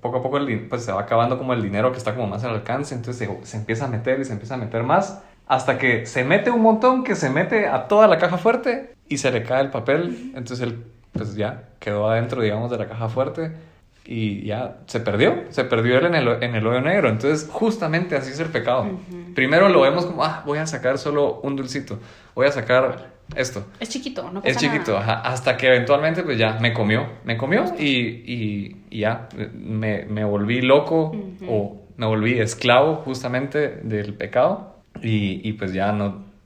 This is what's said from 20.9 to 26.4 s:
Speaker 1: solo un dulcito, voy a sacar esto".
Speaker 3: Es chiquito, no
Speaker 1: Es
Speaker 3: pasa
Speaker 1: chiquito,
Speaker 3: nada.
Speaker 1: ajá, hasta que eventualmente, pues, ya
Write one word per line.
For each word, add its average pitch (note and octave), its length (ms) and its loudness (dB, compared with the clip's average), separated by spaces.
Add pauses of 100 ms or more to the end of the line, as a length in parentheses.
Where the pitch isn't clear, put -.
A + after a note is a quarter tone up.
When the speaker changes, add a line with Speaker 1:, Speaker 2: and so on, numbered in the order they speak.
Speaker 1:
solo D3 460 0
un C#3 120 -2
dulcito, C3 440 -6 (360)
voy C3 120 4
a C#3+ 40 4
sacar B2+ 600 2 (240)
esto". B2+ 300 -4 (140)
Speaker 3:
Es A3+ 100 -8
chiquito, B3+ 420 -8
no F#3+ 120 -8
Speaker 1:
Es C3+ 120 0
Speaker 3:
pasa - 40 -2 (120)
Speaker 1:
chiquito, A#2 280 0
Speaker 3:
nada. A2+ 200 0
Speaker 1:
ajá, A#2+ 120 -4
hasta B2+ 260 0
que C3 100 2
eventualmente, C#3+ 560 4
pues, C#3 160 0
ya A2 200 4